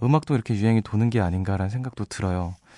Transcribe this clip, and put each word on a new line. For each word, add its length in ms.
음악도 320
이렇게 180
유행이 280
도는 280
게 100
아닌가라는 500
생각도 360
들어요. 480